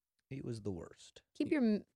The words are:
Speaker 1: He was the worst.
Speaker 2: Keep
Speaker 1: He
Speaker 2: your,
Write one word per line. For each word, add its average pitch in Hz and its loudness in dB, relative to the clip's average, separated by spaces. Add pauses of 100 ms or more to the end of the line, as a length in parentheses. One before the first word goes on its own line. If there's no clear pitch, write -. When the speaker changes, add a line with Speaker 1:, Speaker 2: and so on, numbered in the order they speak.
(300)
Speaker 1:
He 135 -6
was 117 -6
the 104 -4
worst. - -12 (160)
Speaker 2:
Keep 302 -2
Speaker 1:
He - 4
Speaker 2:
your, 226 4 (160)